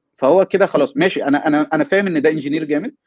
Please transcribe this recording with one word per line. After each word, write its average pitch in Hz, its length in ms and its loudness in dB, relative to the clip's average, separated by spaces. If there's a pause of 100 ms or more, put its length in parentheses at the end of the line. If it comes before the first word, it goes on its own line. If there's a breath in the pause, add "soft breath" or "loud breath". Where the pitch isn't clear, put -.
(160)
فهو 170 280 4
كده 190 220 0
خلاص 143 300 -2
ماشي. 165 280 0
انا، 143 220 0
انا، 151 260 0
انا 156 120 0
فاهم 196 220 0
ان 160 160 -2
ده 160 80 4
انجينير 156 340 -4
جامد، 151 300 -4 (120)